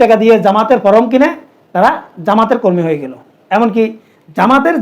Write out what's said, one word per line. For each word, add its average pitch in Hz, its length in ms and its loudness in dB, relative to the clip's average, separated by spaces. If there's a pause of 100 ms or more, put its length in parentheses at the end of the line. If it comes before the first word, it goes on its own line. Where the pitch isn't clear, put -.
টাকা 233 220 4
দিয়ে 226 120 4 (120)
জামাতের 214 380 2
ফর্ম 214 280 4
কিনে 262 160 2 (460)
তারা 202 160 2 (360)
জামাতের 220 380 0
কর্মী 175 220 0
হয়ে 156 160 -4
গেল। 131 100 -12 (380)
এমনকি 226 320 0 (540)
জামাতের 269 460 0